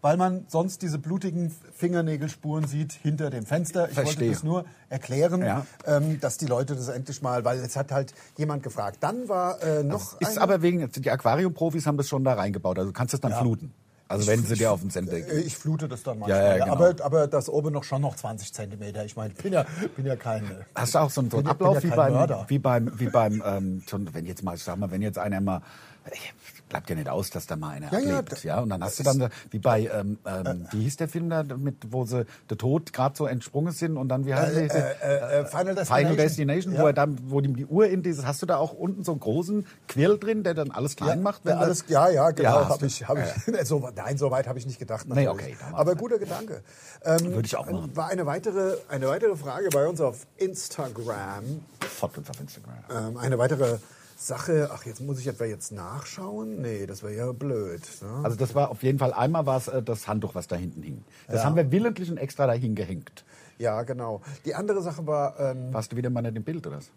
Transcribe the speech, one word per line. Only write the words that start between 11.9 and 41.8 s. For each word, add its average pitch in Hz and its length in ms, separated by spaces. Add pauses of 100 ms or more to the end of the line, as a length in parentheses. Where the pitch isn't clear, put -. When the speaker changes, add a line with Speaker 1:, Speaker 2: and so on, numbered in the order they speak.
Speaker 2:
das 139 120
schon 135 160
da 131 80
reingebaut, 98 440
also 95 140
du - 20
kannst 123 200
es 139 80
dann 123 100
Speaker 1:
Ja. 117 80
Speaker 2:
fluten. 117 340 (340)
Also 101 140
Speaker 1:
Ich 104 60
Speaker 2:
wenn 113 140
Speaker 1:
fl-, 110 80
Speaker 2:
sie 117 40
Speaker 1:
ich 107 60
Speaker 2:
dir 113 80
Speaker 1:
fl-, 107 60
Speaker 2:
auf 87 80
den 92 100
Sender 92 220
Speaker 1:
äh, 85 100
Speaker 2:
gehen. 160 240
Speaker 1:
ich - 100
flute 156 300
das 120 160
dann 120 140
Speaker 2:
Ja, - 20
Speaker 1:
manchmal, 101 240
Speaker 2:
ja, 98 140
Speaker 1:
ja. 98 80
Speaker 2:
genau. - 100
Speaker 1:
Aber, 170 280
aber 147 240
das 143 220
oben 151 240
noch 143 100
schon 139 200
noch 123 120
zwanzig 104 380
Zentimeter. 104 500
Ich 107 120
meine, 110 200
ich - 60
bin 196 100
ja, 165 140 (300)
bin 135 100
ja 135 100
kein, 110 280
äh, 104 40 (280)
Speaker 2:
Hast 120 180
du - 60
auch 151 100
so 143 120
einen 120 100
Speaker 1:
bin, 127 160
Speaker 2:
Ablauf 185 340
Speaker 1:
bin - 0
ja - 20
Speaker 2:
wie 170 60
Speaker 1:
kein - 80
Speaker 2:
beim, 139 160
Speaker 1:
Mörder. 123 340
Speaker 2:
wie 139 120
beim, 117 400
wie 120 80
beim, 107 360
ähm, 98 460
schon, 98 240
wenn 85 140
jetzt 90 160
mal, 87 140
sag 87 200
mal, 98 140
wenn 95 100
jetzt 101 160
einer 98 240
mal, 95 220 (1080)
bleibt - 200
ja 87 60
nicht 76 140
aus, 76 220
dass - 160
da 82 80
mal 147 140
einer 147 220
Speaker 1:
Ja, 196 80
ja, 277 200
Speaker 2:
ablebt, 156 240
Speaker 1:
da - 40
Speaker 2:
ja? 131 140
Und 117 80
dann 92 140
hast 104 160
du 143 40
Speaker 1:
ist 135 160
Speaker 2:
dann, 123 100 (220)
wie 113 80
bei, 113 320
ähm, 104 340
ähm, 92 200
Speaker 1:
Äh. 90 280
Speaker 2:
wie 107 100
hieß 139 140
der 160 100
Film 170 240
da, 160 120
mit, 135 480
wo 127 140
sie 117 200 (240)
der 107 80
Tod 151 360
grad 135 240
so 151 80
entsprungen 139 480
sind 160 240
und 131 120
dann, 131 180
wie 139 80
heißt 160 200
Speaker 1:
Äh, 160 120
Speaker 2:
der? 143 360
Speaker 1:
äh, 143 360
äh, - 20
äh, 143 40
Final - 20
Speaker 2:
Final 185 280
Speaker 1:
Destination. 147 420
Speaker 2:
Destination, 156 580
Speaker 1:
Ja. 147 60
Speaker 2:
wo 156 60
er 143 60
dann, 143 320
wo 139 140
ihm 139 160
die 135 100
Uhr 196 220
in 185 160
dieses, 151 220
hast 139 160
du 185 40
da 170 120
auch 151 160
unten 190 300
so 170 100
einen 143 60
großen 180 460 (220)
Quirl 190 320
drin, 214 240
der 175 100
dann 151 180
alles 143 240
klein 160 240
Speaker 1:
Ja, 185 40
Speaker 2:
macht, 202 220
wenn 180 80
Speaker 1:
der - 80
Speaker 2:
er 170 40
Speaker 1:
alles, 175 220